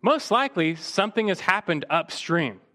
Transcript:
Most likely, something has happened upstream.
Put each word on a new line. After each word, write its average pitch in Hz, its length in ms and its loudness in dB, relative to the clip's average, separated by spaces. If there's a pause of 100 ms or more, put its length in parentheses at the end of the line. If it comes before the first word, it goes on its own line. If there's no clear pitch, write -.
Most 285 300 2
likely, 208 440 0
something 208 520 -2
has 185 120 0
happened 180 500 0
upstream. 160 720 -2 (160)